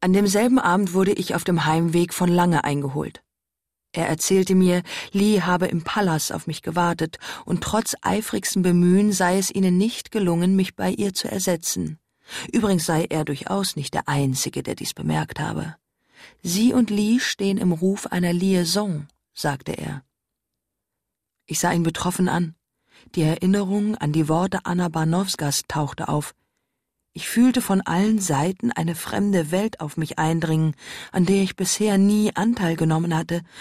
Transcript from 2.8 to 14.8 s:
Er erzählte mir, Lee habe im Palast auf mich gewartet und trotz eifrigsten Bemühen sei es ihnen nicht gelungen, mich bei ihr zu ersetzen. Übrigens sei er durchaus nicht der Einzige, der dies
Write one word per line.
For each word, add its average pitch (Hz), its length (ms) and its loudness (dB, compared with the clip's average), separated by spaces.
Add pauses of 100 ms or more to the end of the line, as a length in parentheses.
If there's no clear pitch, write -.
Er 165 160 -2
erzählte 185 460 2
mir, 180 280 4 (300)
Lee 202 260 4
habe 180 280 0
im 165 160 -2
Palast 175 500 0
auf - 140 -8
mich 156 160 -10
gewartet 170 540 -2 (280)
und - 180 -2
trotz - 380 -2
eifrigsten 196 600 -2
Bemühen 180 520 4
sei 185 240 2
es 196 120 -2
ihnen 185 280 2
nicht 208 340 -2
gelungen, 180 460 2
mich 190 180 0
bei 185 140 -2
ihr 196 240 -2
zu - 180 -6
ersetzen. 175 680 -4 (540)
Übrigens 202 340 0
sei 165 200 0
er 156 180 -4
durchaus 185 540 -6
nicht 143 160 -8
der - 160 -4
Einzige, 135 540 -2
der - 120 -6
dies - 180 -10